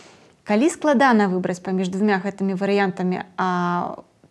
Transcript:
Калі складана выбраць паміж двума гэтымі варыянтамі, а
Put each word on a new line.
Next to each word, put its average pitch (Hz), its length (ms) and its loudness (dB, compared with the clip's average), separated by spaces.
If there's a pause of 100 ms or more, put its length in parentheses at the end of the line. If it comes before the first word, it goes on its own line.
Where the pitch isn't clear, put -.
(420)
Калі 214 320 2
складана 240 560 4
выбраць 180 320 -4
паміж 190 240 -2
двума 190 320 0
гэтымі 196 400 -4
варыянтамі, 190 640 0 (160)
а 180 640 -2 (280)